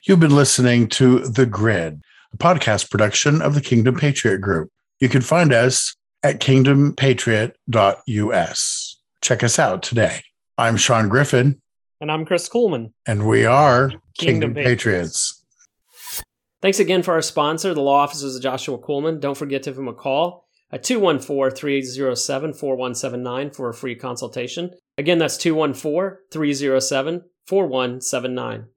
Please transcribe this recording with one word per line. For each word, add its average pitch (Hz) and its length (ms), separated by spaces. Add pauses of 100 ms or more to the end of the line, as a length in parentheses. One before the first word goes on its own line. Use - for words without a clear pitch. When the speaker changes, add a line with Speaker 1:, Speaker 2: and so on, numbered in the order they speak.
Speaker 1:
You've 196 160
been 151 160
listening 123 540
to 127 300
The 127 260
Grid, 95 560 (320)
a - 40
podcast 156 520
production 107 520
of 147 140
the 143 60
Kingdom 123 340
Patriot 120 440
Group. 92 300 (300)
You 127 100
can 127 120
find 160 300
us 123 440 (280)
at - 160
kingdom 139 560
patriot 117 640 (100)
dot 101 380
U 104 260
S. - 640 (240)
Check 123 220
us 117 140
out 101 240
today. 110 400 (340)
I'm 117 220
Sean 110 320
Griffin. 135 500 (400)
Speaker 2:
And 151 120
I'm 156 140
Chris 175 220
Coleman. 165 460 (140)
Speaker 1:
And 107 200
we 110 180
are 131 440
Speaker 2:
Kingdom - 140 (100)
Speaker 1:
Kingdom 143 400
Speaker 2:
Patriots. 113 880
Speaker 1:
Patriots. - 840 (380)
Speaker 2:
Thanks 196 180
again 185 220
for 175 120
our 160 100
sponsor, 160 500
the 151 80
law 139 200
offices 143 340
of 127 80
Joshua 127 340
Coleman. 151 420
Don't 139 180
forget 139 260
to 143 80
give 131 80
him 135 80
a 117 60
call 156 520 (260)
at - 120
two 247 160
one 170 200
four, 135 300
three 139 320
zero 127 320
seven, 135 400
four 135 220
one 127 180
seven 123 300
nine 127 260
for 131 200
a 117 40
free 123 220
consultation. 131 800 (240)
Again, 165 180
that's 165 200
two 160 180
one 151 180
four, 185 460 (120)
three 151 220
zero 135 260
seven, 143 440 (240)
four 190 180
one 127 340
seven 127 360
nine. 117 300 (120)